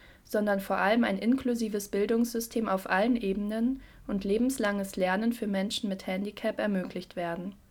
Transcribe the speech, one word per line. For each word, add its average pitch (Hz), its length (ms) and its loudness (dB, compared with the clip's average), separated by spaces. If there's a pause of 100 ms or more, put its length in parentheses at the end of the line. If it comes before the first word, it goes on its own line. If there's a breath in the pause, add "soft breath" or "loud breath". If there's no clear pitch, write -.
(260 loud breath)
sondern 208 320 2
vor 196 200 -2
allem 214 260 4
ein 196 140 2
inklusives 226 720 0
Bildungssystem 226 800 0
auf 190 220 0
allen 214 260 4
Ebenen 220 680 0 (240 loud breath)
und 196 180 -2
lebenslanges 202 720 0
Lernen 196 380 2
für 214 120 -6
Menschen 196 440 -2
mit 190 160 -6
Handicap 202 520 -4
ermöglicht 190 560 -2
werden. 175 400 -6 (160 soft breath)